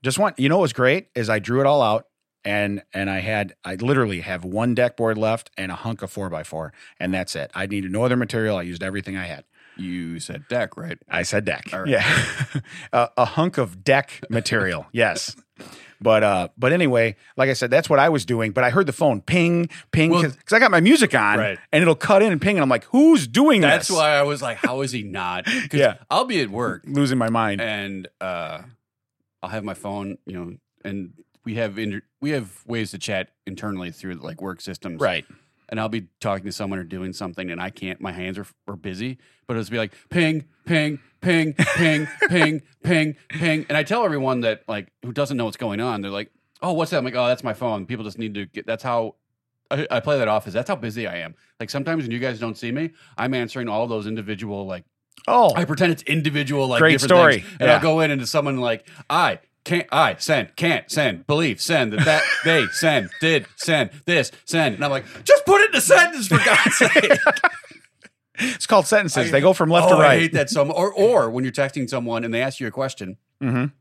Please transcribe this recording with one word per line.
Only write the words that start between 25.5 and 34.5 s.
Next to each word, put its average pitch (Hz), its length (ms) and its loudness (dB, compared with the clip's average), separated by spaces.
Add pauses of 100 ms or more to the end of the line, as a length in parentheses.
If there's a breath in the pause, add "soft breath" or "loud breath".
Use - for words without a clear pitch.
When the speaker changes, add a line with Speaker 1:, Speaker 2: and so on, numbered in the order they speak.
Speaker 1:
Yeah. 131 220 2 (140)
Speaker 2:
I'll 214 160 0
be 233 160 -2
at 117 80 -4
work 101 360 -6
Speaker 1:
Losing 139 320 -2
my 113 120 0
mind. 110 320 -2
Speaker 2:
and, 101 460 -8 (140)
uh, 85 400 -8 (840)
I'll 92 60 -10
have 104 140 -10
my 101 100 -8
phone, 98 520 -10
you 92 80 -14
know, 87 200 -12 (320)
and 98 260 -10 (340)
we 110 100 -8
have 107 240 -4
inter-, 104 220 -6 (200)
we 147 100 -4
have 123 340 -8
ways 117 260 -6
to 98 60 -14
chat 95 320 -6 (180)
internally 95 440 -10
through, 90 240 -12
like, 80 260 -14
work 92 200 -10